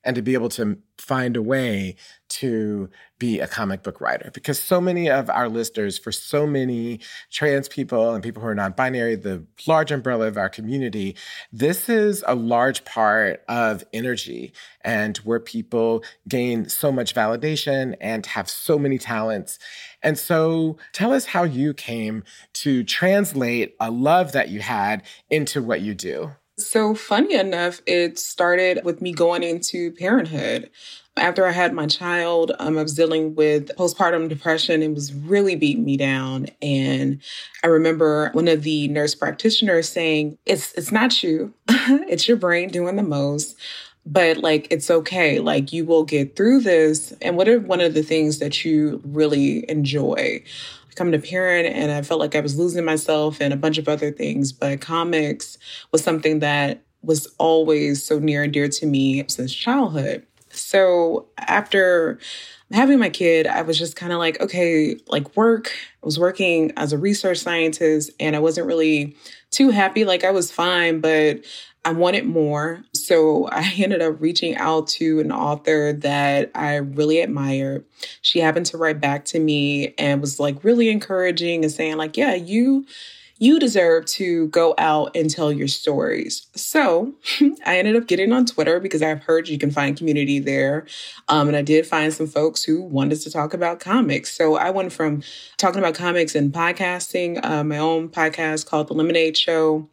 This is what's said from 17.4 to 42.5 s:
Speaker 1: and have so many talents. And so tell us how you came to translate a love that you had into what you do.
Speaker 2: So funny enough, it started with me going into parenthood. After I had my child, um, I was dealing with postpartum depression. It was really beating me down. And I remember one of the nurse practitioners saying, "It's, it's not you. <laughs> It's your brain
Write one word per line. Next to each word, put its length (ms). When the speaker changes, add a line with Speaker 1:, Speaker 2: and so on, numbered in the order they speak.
Speaker 1:
and 260
have 240
so 280
many 200
talents. 600
And 160
so 580
tell 200
us 140
how 180
you 300
came 480
to 300
translate 960
a 100
love 420
that 180
you 100
had 420
into 320
what 180
you 140
do. 380
Speaker 2:
So 380
funny 420
enough, 500
it 320
started 680
with 160
me 140
going 280
into 500
parenthood. 800
After 300
I 60
had 200
my 140
child, 720
um, 180
I 60
was 100
dealing 420
with 440
postpartum 500
depression. 540
It 100
was 220
really 420
beating 300
me 100
down. 520
And 640
I 40
remember 640
one 120
of 160
the 260
nurse 260
practitioners 720
saying, 560
"It's, 300
it's 180
not 300
you. 320
<laughs> 20
It's 600
your 80
brain 320